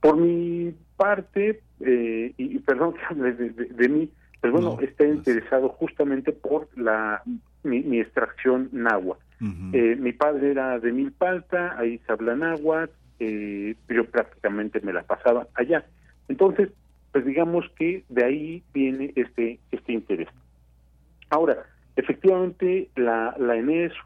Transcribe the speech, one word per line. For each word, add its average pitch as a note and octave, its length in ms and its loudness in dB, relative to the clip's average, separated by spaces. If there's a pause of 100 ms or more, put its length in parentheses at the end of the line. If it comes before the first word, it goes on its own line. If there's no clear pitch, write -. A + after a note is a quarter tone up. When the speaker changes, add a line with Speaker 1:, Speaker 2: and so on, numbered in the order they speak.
Speaker 1:
Por D3+ 160 8
mi E3+ 580 0 (220)
parte, G3+ 640 0 (200)
eh, A#2 580 0
y, C3 180 -4
y - 40 -2
perdón C#3+ 340 0
que - 60 -16 (100)
hable C3 240 0
de, A#2+ 160 -4
de, A#2 160 -8
de B2 240 2
mí, D#3 200 0 (300)
pues A#2+ 140 0
bueno, E3 220 0
Speaker 2:
No, A2+ 40 -6
Speaker 1:
está C3+ 240 2
Speaker 2:
no D3 60 4
sé. D3+ 60 2
Speaker 1:
interesado C3 520 0
justamente C#3+ 640 -4
por - 340 -4 (120)
la, A2 440 0 (400)
mi, C3 180 0
mi B2+ 200 0
extracción B2+ 720 0
náhuatl. G#2+ 500 0 (200)
Speaker 2:
Ujú. F#2+ 320 -6
Speaker 1:
Eh, A#2+ 220 4
mi B2 180 -2
padre C#3+ 380 2
era C3 260 -2
de A#2 140 -2
Milpalta, F3 840 -2
ahí A#2 280 -4
se A#2 60 -2
habla A2+ 240 -2
náhuatl, D#3+ 580 -2 (280)
eh, G#2 520 -6 (160)
yo A#2 160 2
prácticamente G#2+ 760 -4
me G2 140 -6
la - 80 -4
pasaba A#2+ 500 0
allá. C#3+ 320 0 (440)
Entonces, F#3+ 420 2 (420)
pues B2+ 140 0
digamos E3+ 400 0 (100)
que F3 320 -2
de B2 160 2
ahí D#3 380 -4 (100)
viene C3+ 420 -2
este, A#2 460 -2 (120)
este A#2+ 200 -8
interés. G2+ 360 -4 (1000)
Ahora, D3+ 380 0 (300)
efectivamente, F#3 1000 2
la, A#2 420 0
la A#2+ 200 2
enes D#3+ 340 0 (140)